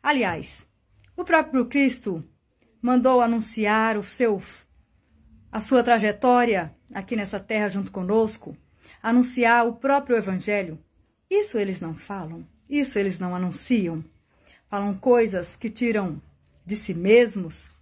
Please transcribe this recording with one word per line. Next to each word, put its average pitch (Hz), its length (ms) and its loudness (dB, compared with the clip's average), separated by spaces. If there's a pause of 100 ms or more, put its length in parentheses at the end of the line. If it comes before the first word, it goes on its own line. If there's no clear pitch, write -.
Aliás, 226 640 -2 (520)
o 339 80 -6
próprio 311 420 2
Cristo 247 580 -2 (560)
mandou 254 400 4
anunciar 220 800 0
o 208 60 -6
seu, 214 360 -2 (1080)
a 220 100 -6
sua 247 220 2
trajetória 226 920 2 (220)
aqui 196 220 -6
nessa 202 240 -6
terra 208 280 -2
junto 190 220 -6
conosco, 214 680 -2 (460)
anunciar 240 640 4
o 233 60 -2
próprio 277 440 0
Evangelho. 190 640 -4 (500)
Isso 403 300 0
eles 196 220 -4
não 165 120 -8
falam, 165 540 -12 (240)
isso 269 300 -2
eles 190 180 -2
não 180 160 -4
anunciam. 180 720 -2 (640)
Falam 202 260 -4
coisas 208 640 0
que 226 120 -8
tiram 208 540 -2 (420)
de 202 120 -8
si 196 180 -6
mesmos 196 880 2